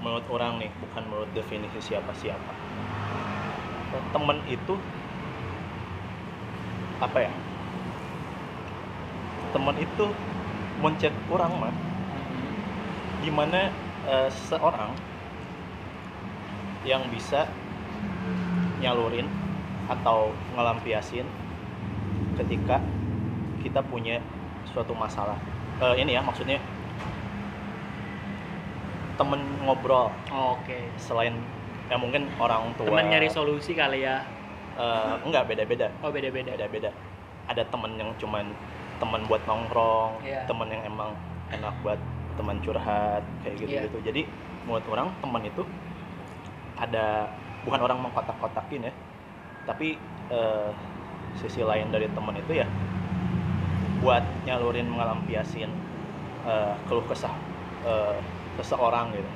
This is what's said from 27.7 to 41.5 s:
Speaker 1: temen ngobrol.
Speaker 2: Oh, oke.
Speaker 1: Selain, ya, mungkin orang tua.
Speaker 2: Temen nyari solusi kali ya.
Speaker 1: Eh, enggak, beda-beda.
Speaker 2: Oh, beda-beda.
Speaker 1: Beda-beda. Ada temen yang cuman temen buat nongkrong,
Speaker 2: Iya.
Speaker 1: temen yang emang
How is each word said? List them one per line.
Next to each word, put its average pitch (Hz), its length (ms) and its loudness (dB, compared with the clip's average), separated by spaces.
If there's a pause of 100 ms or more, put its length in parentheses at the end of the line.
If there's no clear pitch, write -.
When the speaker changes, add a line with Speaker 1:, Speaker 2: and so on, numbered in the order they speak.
Speaker 1:
temen 143 260 4 (200)
ngobrol. 131 500 6 (200)
Speaker 2:
Oh, 131 260 2
oke. 123 220 -6 (180)
Speaker 1:
Selain, 117 360 2 (540)
ya, 123 100 0
mungkin 127 300 2 (120)
orang 117 360 4
tua. 107 140 0
Speaker 2:
Temen 104 200 6
nyari 156 200 6
solusi 147 440 2
kali 135 300 2
ya. 131 220 2 (480)
Speaker 1:
Eh, 113 500 2
enggak, 135 240 4
beda-beda. 113 420 2 (120)
Speaker 2:
Oh, 156 80 -2
beda-beda. 131 460 -2
Speaker 1:
Beda-beda. 107 360 -2 (540)
Ada 117 220 0
temen 113 280 -2
yang 110 220 -2
cuman 104 340 -2 (460)
temen 113 300 2
buat 110 180 6
nongkrong, 110 760 4
Speaker 2:
Iya. 135 240 -2
Speaker 1:
temen 113 240 0
yang 110 160 -2
emang 107 240 -4 (400)